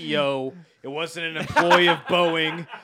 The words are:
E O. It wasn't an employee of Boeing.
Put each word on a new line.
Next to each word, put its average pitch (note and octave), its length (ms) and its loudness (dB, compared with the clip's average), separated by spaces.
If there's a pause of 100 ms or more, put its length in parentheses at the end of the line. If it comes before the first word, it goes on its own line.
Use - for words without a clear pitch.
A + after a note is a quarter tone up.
(120)
E D3+ 60 2
O. C3+ 360 -2 (300)
It C3 60 -10
wasn't E3 380 -6
an D#3+ 100 -6
employee F3 500 4
of E3 100 2 (120)
Boeing. E3 580 0 (160)